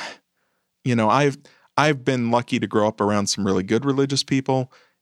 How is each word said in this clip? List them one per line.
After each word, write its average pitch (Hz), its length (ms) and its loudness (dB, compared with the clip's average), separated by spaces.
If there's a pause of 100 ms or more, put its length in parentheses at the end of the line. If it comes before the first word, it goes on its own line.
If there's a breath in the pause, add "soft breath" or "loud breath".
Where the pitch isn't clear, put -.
(840 loud breath)
you 123 100 0
know, 110 160 2
I've, 139 280 2 (380 soft breath)
I've 139 280 2
been 127 260 0
lucky 120 300 0
to 110 80 -2
grow 107 180 2
up 107 140 -2
around 104 260 2
some 98 180 -4
really 95 200 0
good 110 200 0
religious 139 380 0
people, 131 500 -2 (300 soft breath)